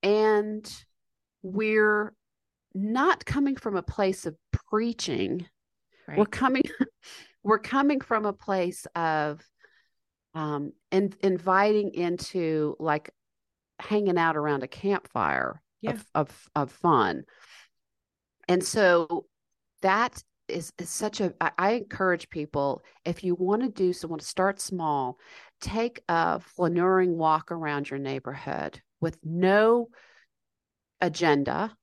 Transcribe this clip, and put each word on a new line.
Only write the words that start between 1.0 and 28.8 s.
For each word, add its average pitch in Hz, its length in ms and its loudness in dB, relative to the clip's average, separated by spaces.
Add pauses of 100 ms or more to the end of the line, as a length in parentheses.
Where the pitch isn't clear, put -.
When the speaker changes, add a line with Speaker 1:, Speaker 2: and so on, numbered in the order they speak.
Speaker 1:
we're 214 720 2 (600)
not 233 520 0
coming 277 300 0
from 214 220 -4
a 175 60 -2
place 190 420 -2
of 156 100 -6 (160)
preaching. 185 960 -2 (600)
Speaker 2:
Right. 147 100 -6
Speaker 1:
We're 214 80 4
coming, 262 380 0
<laughs> - 800 -8
we're 214 160 2
coming 277 420 0
from 214 240 -2
a 202 80 -2
place 185 520 -4 (100)
of, 156 460 -2 (920)
um, 151 400 -6 (180)
in-, 196 300 0
inviting 196 720 2
into, 165 880 -2
like, 151 340 -2 (680)
hanging 202 380 0
out 165 180 2
around 147 280 -2
a 131 40 -10
campfire 78 960 -2 (180)
Speaker 2:
Yeah. - 120 -4
Speaker 1:
of, 113 220 -8
of, - 420 -4
of 139 180 -2
fun. 110 500 2 (1200)
And 180 160 2
so 175 640 2 (560)
that 202 400 0 (260)
is, - 300 -8
is 180 120 -12
such - 320 -6
a, 185 180 -2
I, 165 180 0
I 190 160 2
encourage 190 560 -2
people, 147 540 -4 (220)
if 175 180 -6
you 180 120 0
wanna 208 340 0
do 185 240 0
so, 180 140 -10
wanna 160 140 -8
start 196 380 -2
small, 147 580 -2 (440)
take 233 480 -4
a 165 300 2 (180)
flaneuring 180 580 2
walk 160 360 0
around 147 380 -4
your 139 100 -6
neighborhood 135 840 -8 (180)